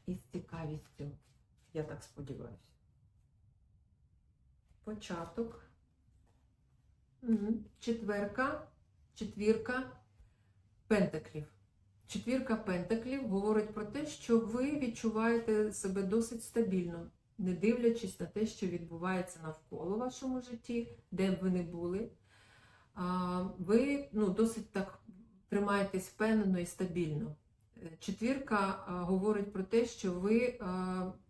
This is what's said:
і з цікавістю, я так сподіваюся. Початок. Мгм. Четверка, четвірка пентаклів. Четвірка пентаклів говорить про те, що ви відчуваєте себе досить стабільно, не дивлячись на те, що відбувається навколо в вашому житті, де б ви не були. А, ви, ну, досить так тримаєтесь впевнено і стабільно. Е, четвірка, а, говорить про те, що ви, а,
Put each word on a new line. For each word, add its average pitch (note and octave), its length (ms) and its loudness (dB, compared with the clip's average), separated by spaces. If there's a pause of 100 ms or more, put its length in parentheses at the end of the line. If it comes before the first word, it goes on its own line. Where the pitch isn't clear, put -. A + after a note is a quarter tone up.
і F3+ 80 -4
з F3+ 80 -10
цікавістю, D#3 880 -10 (640)
я D#3 100 -2
так G#2+ 200 -8
сподіваюся. - 680 -12 (2250)
Початок. G#3 800 -6 (1600)
Мгм. A3 420 2 (140)
Четверка, A3+ 920 -2 (460)
четвірка A3+ 840 0 (920)
пентаклів. D#3 540 2 (640)
Четвірка A#3 500 0
пентаклів A3+ 720 -2
говорить G#3 460 2
про G#3+ 100 -4
те, C#4+ 220 -4
що - 320 4
ви B3+ 400 0
відчуваєте A3+ 960 2
себе G3 300 -2
досить A3+ 400 0
стабільно, F3+ 680 0 (280)
не F#3 140 0
дивлячись A3+ 680 2
на F3+ 60 -2
те, G#3+ 200 0
що - 200 -4
відбувається F3 760 -4
навколо D#3+ 540 -6
в - 20 0
вашому B3+ 420 -4
житті, A#3+ 520 -6 (180)
де F#3+ 200 2
б F#3 120 2
ви F#3 80 2
не F3+ 120 2
були. F3 480 -4 (840)
А, F3+ 480 -2 (160)
ви, B3+ 540 2
ну, G#3 180 4
досить A3 420 2
так - 300 -4 (460)
тримаєтесь G3+ 600 2
впевнено G#3+ 500 4
і F3 80 0
стабільно. E3 720 -2 (400)
Е, E3 140 -14 (100)
четвірка, G#3 840 0
а, F#3+ 60 -6
говорить F#3+ 600 2
про F#3+ 100 -2
те, A#3 240 4
що - 260 -4
ви, A3 480 2
а, F#3 520 -2 (180)